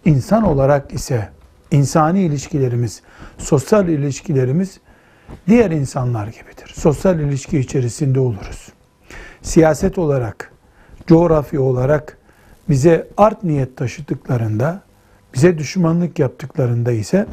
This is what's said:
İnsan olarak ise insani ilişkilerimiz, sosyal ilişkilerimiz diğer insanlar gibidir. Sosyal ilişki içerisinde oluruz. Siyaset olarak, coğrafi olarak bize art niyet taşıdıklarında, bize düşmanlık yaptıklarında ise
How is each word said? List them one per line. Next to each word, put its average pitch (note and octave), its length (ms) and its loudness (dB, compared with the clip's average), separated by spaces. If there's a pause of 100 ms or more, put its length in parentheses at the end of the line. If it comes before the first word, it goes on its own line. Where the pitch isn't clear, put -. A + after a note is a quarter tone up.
İnsan F#3 380 2
olarak C#3 500 2
ise A#2+ 360 -6 (420)
insani D#3 500 2
ilişkilerimiz, C3 800 -2 (360)
sosyal F3 520 2
ilişkilerimiz C#3+ 880 -2 (680)
diğer G#3+ 240 4
insanlar B2 560 -4
gibidir. - 460 -20
Sosyal F3 460 0
ilişki C#3+ 400 -4
içerisinde C3 600 -2
oluruz. - 540 -6 (680)
Siyaset D#3+ 560 2
olarak, C#3 540 -4 (560)
coğrafi D#3+ 520 4
olarak C3 580 0 (520)
bize C#3 380 4 (100)
art G#3 260 4
niyet C#3+ 340 -2
taşıdıklarında, B2+ 1040 -4 (520)
bize E3 240 4
düşmanlık E3 640 -2
yaptıklarında B2 720 -2
ise D3+ 420 -2